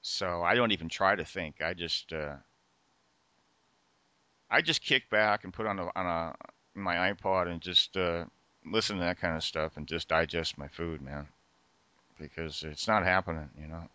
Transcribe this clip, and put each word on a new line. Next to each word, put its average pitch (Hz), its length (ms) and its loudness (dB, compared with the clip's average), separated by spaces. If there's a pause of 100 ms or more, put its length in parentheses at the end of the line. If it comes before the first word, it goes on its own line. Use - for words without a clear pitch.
So 87 400 -2
I 87 120 6
don't 120 180 6
even 82 160 -2
try 98 260 4
to 87 100 -2
think. 80 380 -6
I 82 100 0
just, 85 400 -4
uh, 76 220 -4 (2250)
I 139 100 6
just 160 220 0
kick 131 260 2
back 107 360 4
and 95 80 -10
put 110 140 -4
on 101 120 0
a, 90 80 -2 (100)
on 92 100 -2
a, 82 280 -2 (400)
my 92 380 0
iPod 92 380 2
and 85 100 -4
just, - 360 0
uh, 85 280 0 (420)
listen 104 320 0
to 87 60 0
that 87 160 0
kind 85 160 0
of 80 80 -4
stuff 80 320 -4
and 76 100 -8
just 80 220 -4
digest 82 500 0
my 71 100 -8
food, 82 320 -6
man, 73 260 -10 (920)
because 78 440 -8
it's 78 240 -8
not 107 160 4
happening, 87 440 2 (120)
you 76 80 -10
know. 82 260 -10